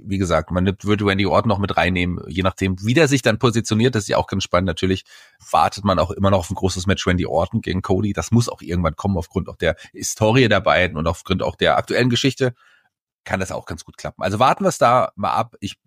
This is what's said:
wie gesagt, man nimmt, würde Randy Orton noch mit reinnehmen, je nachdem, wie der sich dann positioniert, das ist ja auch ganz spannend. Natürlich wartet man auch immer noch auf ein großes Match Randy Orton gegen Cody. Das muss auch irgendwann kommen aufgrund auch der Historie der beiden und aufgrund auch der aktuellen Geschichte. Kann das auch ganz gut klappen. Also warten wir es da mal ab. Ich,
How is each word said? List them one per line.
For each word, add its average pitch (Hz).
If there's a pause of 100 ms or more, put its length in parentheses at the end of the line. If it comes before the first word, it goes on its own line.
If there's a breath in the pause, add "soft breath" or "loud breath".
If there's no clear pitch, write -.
wie 98
gesagt, 85
man 90
nimmt, 95
würde 104
Randy 98
Orton 92
noch 98
mit 98
reinnehmen, 90
je 87
nachdem, 92
wie 110
der 151
sich 135
dann 110
positioniert, 113
das 104
ist -
ja -
auch -
ganz 98
spannend. 90
Natürlich 92 (480 loud breath)
wartet 92
man 95
auch 87
immer 98
noch 98
auf 87
ein 92
großes 92
Match 95
Randy 90
Orton 87
gegen -
Cody. 101
Das -
muss 117
auch -
irgendwann 85
kommen 98
aufgrund 82
auch -
der 82 (160 loud breath)
Historie 113
der 104
beiden 85
und 78
aufgrund 92
auch -
der -
aktuellen 120
Geschichte. 127 (720 soft breath)
Kann 98
das 92
auch 65
ganz -
gut -
klappen. -
Also 98
warten 135
wir 185
es -
da 123
mal 98
ab. 113
Ich, - (120)